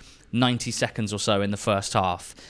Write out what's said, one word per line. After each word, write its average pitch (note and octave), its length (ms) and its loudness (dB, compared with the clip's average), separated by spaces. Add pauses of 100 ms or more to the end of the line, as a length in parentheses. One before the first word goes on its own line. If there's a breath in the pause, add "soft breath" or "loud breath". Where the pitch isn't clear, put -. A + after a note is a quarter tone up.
(320 soft breath)
ninety B2 400 2
seconds A2 420 -2
or G#2 60 -2
so G2+ 220 2
in G2+ 100 0
the G#2 60 -4
first G2+ 360 0
half, F#2 420 0 (140 loud breath)